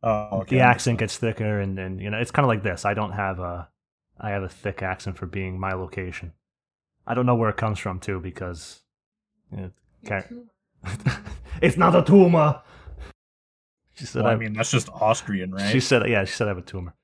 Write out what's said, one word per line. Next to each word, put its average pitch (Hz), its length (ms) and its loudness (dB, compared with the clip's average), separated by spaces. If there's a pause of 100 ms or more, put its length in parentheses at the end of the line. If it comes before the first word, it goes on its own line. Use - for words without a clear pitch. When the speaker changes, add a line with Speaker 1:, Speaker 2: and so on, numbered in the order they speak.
Speaker 1:
Oh, 107 380 0
okay. 127 160 0
Speaker 2:
The 127 40 6
accent 120 380 4
gets - 180 -2
thicker, 107 420 0
and, 98 180 -2
and, 92 220 -8
you 98 100 -6
know, 107 100 -4
it's 120 120 -4
kinda 143 160 4
like 107 160 2
this. 92 220 -2
I 104 80 2
don't 101 200 -2
have 95 260 -4
a, 87 280 -8 (520)
I 107 100 -8
have 101 140 -4
a 92 60 -6
thick - 340 -8
accent 92 340 -6
for - 80 -10
being 92 340 -6
my 95 140 -4
location. 90 580 -8 (720)
I 120 100 -4
don't 123 100 0
know 123 100 4
where 113 140 2
it 101 80 -4
comes 107 220 -2
from, 92 200 -6
too, 95 220 -6
because, 90 600 -12 (680)
you - 60 -12
know, 92 140 -10 (320)
Speaker 3:
Your - 60 -16
Speaker 2:
Car- 98 200 -4
Speaker 3:
tumor. 240 140 -16 (400)
Speaker 2:
<laughs> - 400 -4 (380)
It's 165 140 4
not 170 200 4
a 175 80 6
tumor! 170 580 6 (1300)
She 131 100 -14
said 120 180 -4
Speaker 1:
Well, 117 80 4
I 113 40 4
Speaker 2:
I - 20 0
Speaker 1:
mean, 110 160 -4
that's 113 160 -2
just - 200 0
Austrian, 101 600 0
right? 98 200 -2
Speaker 2:
She 123 80 4
said, 123 280 4
yeah, 107 180 2
she - 80 -8
said 117 140 -2
I 104 40 0
have 92 80 -4
a - 20 -12
tumor. 87 320 -10 (100)